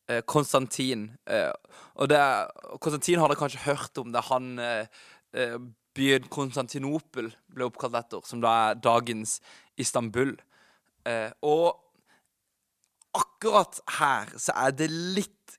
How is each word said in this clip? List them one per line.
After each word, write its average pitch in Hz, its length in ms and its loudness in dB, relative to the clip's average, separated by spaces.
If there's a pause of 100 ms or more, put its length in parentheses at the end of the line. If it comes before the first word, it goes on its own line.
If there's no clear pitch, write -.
eh, 117 140 -2
Konstantin, 131 880 0 (160)
eh, 90 260 0 (440)
og 139 120 0
det 147 100 6
er, 131 320 2 (300)
Konstantin 160 400 0
hadde 147 160 4
kanskje 143 280 -4
hørt 143 340 -2
om 120 140 -10
det, 120 120 0
han, 127 340 -2
eh, 117 280 -2 (480)
eh, 120 240 -2 (360)
byen 135 340 4
Konstantinopel 135 1040 -6 (180)
ble 127 160 -6
oppkalt 120 300 -4
etter, 117 320 -6
som 120 140 -10
da 113 300 4
er 104 40 0
dagens 117 640 0 (400)
Istanbul. 120 560 -2 (720)
Eh, 113 240 -4 (120)
og 160 360 2 (1400)
akkurat 202 640 2 (100)
her 127 460 0
så - 200 -2
er 135 220 2
det 156 140 -2
litt 180 680 -6